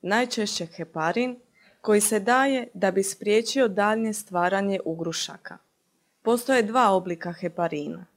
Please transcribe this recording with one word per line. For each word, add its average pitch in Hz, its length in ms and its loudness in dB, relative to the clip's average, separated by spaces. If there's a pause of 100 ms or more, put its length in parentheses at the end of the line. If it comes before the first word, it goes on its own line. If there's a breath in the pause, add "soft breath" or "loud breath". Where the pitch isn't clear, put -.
najčešće 214 640 -2
heparin, 175 720 -4 (420 soft breath)
koji 208 200 4
se 208 180 0
daje 254 540 2
da 190 180 0
bi 190 120 2
spriječio 226 640 0
daljnje 214 460 0
stvaranje 190 720 0
ugrušaka. 165 720 -8 (640)
Postoje 240 420 2
dva 220 260 4
oblika 180 420 0
heparina. 165 720 -4 (100)